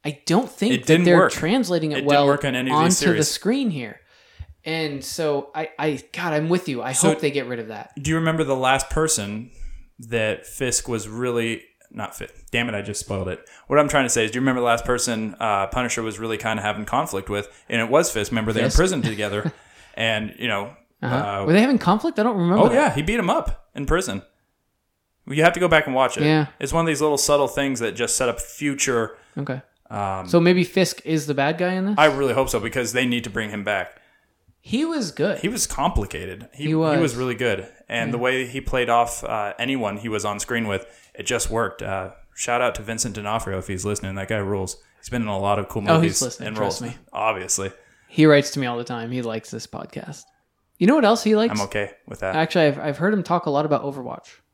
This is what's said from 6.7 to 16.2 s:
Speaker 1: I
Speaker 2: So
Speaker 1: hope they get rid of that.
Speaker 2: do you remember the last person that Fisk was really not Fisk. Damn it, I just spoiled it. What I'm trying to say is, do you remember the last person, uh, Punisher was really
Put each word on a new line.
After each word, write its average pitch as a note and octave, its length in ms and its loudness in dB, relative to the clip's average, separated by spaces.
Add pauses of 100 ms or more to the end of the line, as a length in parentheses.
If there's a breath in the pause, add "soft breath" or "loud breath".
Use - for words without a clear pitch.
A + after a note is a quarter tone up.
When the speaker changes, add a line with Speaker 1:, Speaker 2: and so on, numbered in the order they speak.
Speaker 1:
I B2+ 120 -6
Speaker 2:
So E3 160 4
Speaker 1:
hope D#3 100 2
they D3 100 0
get C#3 160 -2
rid B2 140 -6
of A2 80 -8
that. G#2+ 240 -12 (100)
Speaker 2:
do C#3+ 80 -4
you D#3+ 60 2
remember E3 300 2
the C3+ 100 2
last C3 340 2
person B2+ 600 -2 (480 soft breath)
that A2+ 480 -4
Fisk - 400 -2
was G#2+ 220 -4
really A#2 540 -2 (280)
not - 240 -10
Fisk. - 180 -14 (180)
Damn A#2 180 0
it, G#2+ 60 -4
I G2+ 60 -4
just G2+ 180 -8
spoiled F#2+ 280 -6
it. E2 120 -6 (280 loud breath)
What C#3 120 6
I'm D3 100 4
trying C#3+ 160 4
to A#2 40 -2
say A2+ 160 2
is, A2 60 -4
do B2 60 -4
you B2+ 40 0
remember C3 200 2
the A#2+ 60 2
last A#2 180 2
person, A2 540 -2
uh, G2+ 280 0
Punisher B2 360 -4
was G#2 160 -6
really A2 180 -4